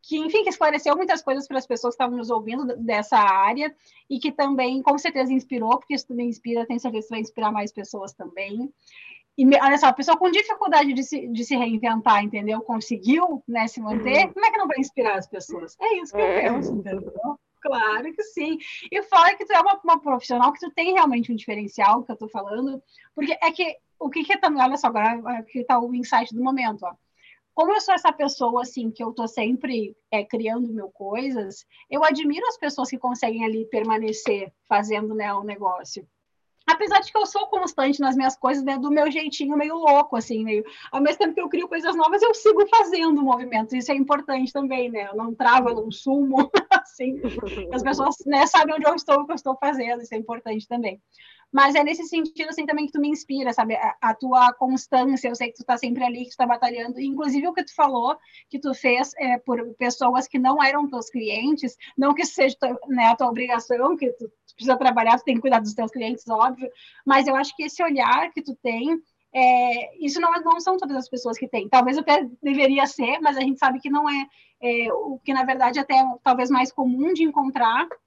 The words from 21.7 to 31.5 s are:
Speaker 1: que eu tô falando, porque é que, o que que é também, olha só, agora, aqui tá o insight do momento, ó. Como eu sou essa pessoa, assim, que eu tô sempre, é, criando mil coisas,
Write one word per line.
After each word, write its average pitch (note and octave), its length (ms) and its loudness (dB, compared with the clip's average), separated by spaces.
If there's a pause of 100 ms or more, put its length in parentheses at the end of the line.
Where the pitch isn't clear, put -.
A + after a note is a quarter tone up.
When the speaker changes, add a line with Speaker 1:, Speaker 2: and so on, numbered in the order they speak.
Speaker 1:
que - 80 -12
eu A3 40 -8
tô A3 120 -12
falando, A#3+ 520 -6 (320)
porque D4+ 300 -2
é E4 80 4
que, D#4+ 260 -6 (220)
o D4 100 -6
que D#4+ 140 -4
que F#4 120 0
é - 40 2
também, D#4 240 2
olha C4 140 2
só, C#4 100 -2
agora, A#3 340 0 (180)
aqui A#3 260 -8
tá B3 160 2
o A#3+ 120 -6
insight A#3 400 -2
do A#3 120 -4
momento, B3 400 -2
ó. F3 80 -6 (640)
Como E4 160 2
eu G#4+ 80 2
sou G4 140 0
essa D#4+ 180 4
pessoa, C#4 500 -2
assim, B3 280 -6
que A3 120 -12
eu B3+ 120 -8
tô A3+ 120 -6
sempre, A#3 680 -4 (140)
é, G#3+ 120 0
criando A3+ 460 -4
mil G#3+ 220 -8
coisas, G#3+ 760 -8 (260)